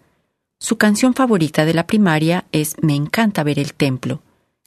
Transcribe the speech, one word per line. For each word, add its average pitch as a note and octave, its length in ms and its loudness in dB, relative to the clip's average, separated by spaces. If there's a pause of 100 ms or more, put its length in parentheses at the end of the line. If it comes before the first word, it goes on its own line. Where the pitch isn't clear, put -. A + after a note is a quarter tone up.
(580)
Su - 180 -4
canción A3 380 2
favorita F3 500 0
de E3 100 0
la E3 120 -2
primaria E3+ 640 0
es D3+ 320 -4
Me D3+ 120 2
encanta E3 500 -2
ver D3 140 -2
el C#3+ 160 -4
templo. C3 480 -4 (440)